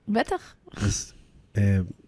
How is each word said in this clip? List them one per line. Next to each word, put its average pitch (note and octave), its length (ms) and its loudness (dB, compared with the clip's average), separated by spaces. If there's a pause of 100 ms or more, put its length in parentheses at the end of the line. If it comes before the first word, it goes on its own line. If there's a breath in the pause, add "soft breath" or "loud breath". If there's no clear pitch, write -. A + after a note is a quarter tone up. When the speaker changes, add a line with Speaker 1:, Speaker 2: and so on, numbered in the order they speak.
Speaker 1:
בטח. A#3 460 -2 (220)
Speaker 2:
אז, - 380 -4 (440)
אה, G2+ 200 4 (300)